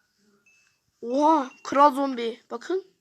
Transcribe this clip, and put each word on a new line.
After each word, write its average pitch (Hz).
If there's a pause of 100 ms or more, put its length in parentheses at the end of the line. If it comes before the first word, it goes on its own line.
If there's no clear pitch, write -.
(1040)
Oha. 269 (120)
Kral 277
zombi. 254
Bakın. 349